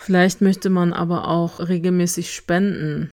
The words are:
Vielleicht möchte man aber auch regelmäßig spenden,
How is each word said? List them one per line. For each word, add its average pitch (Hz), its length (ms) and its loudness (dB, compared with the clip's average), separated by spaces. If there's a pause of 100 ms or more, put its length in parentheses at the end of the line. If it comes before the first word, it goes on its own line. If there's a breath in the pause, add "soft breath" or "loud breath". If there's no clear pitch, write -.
Vielleicht 185 400 2
möchte 190 280 2
man 175 240 2
aber 170 340 -2
auch 165 320 -2
regelmäßig 175 760 -2
spenden, 160 800 -2